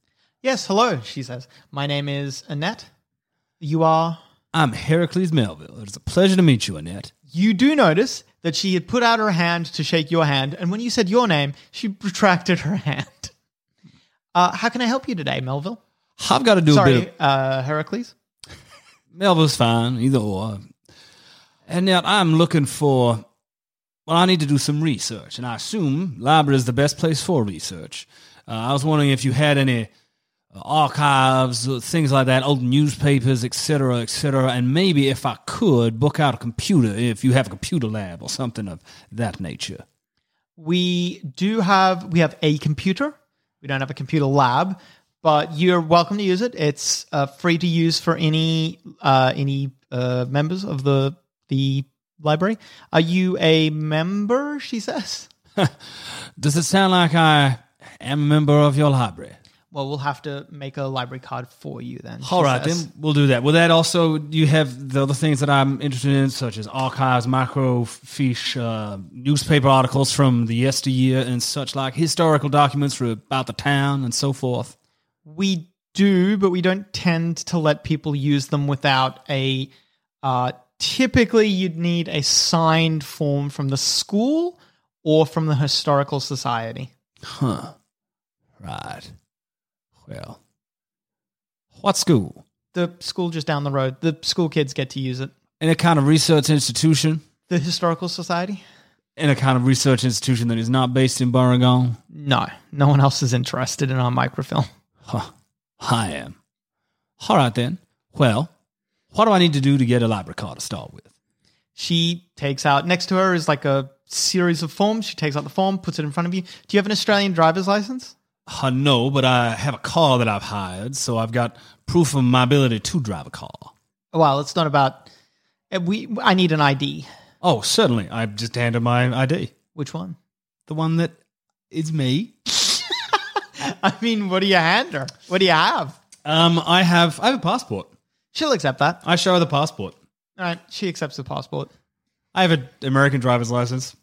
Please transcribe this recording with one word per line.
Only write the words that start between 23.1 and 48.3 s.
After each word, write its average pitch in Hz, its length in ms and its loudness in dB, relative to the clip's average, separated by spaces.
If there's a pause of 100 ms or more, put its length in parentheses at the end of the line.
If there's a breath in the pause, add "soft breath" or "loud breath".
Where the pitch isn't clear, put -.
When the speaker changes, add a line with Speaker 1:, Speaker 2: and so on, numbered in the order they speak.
Speaker 2:
well, 160 100 -2
I 180 120 4
need 180 140 2
to 147 40 -2
do 143 140 2
some 147 200 -2
research, 120 600 -6
and 123 80 -10
I 117 80 -8
assume 156 640 -4
library 143 380 2
is 120 80 0
the 123 80 -2
best 143 260 0
place 160 240 -2
for 147 200 0
research. 85 640 -10 (400 soft breath)
Uh, - 40 -14
I 113 220 -4
was 139 120 -2
wondering 151 240 2
if 135 160 0
you 135 60 2
had 143 260 2
any, 123 320 0 (640)
uh, 95 100 -20
archives, 131 1040 2
uh, 131 120 -4
things 151 320 0
like 135 160 4
that, 127 160 2
old 139 180 0
newspapers, 135 840 2
et 123 120 -8
cetera, 131 460 0
et 110 100 -8
cetera, 135 400 0
and 123 200 0
maybe 151 380 2
if 131 160 -4
I - 120 -2 (100)
could, 117 520 2
book 147 200 0
out 139 160 2
a - 20 -18
computer, 120 520 0
if 113 340 -2
you 127 100 4
have 131 140 2
a - 20 -12
computer 120 380 -6
lab 98 340 -8
or - 80 -12
something 113 380 -8
of 85 160 -12 (300 loud breath)
that 110 260 -6
nature. - 460 -10 (720)
Speaker 1:
We 175 640 -2
do 202 400 -2
have, 190 420 2 (100)
we 175 60 4
have 156 240 2
a 151 160 2
computer. 190 560 -2 (480)
We 123 40 -14
don't 135 120 -4
have 135 100 -6
a 135 60 -12
computer 143 320 -2
lab, 143 520 2 (440 soft breath)
but 156 340 2
you're 180 240 4
welcome 170 380 2
to 208 40 -4
use 185 180 0
it. 240 140 -4
It's, - 560 -2
uh, 143 140 0
free 170 320 -2
to 175 100 -2
use 165 320 2
for 165 160 0
any, 160 640 0 (220)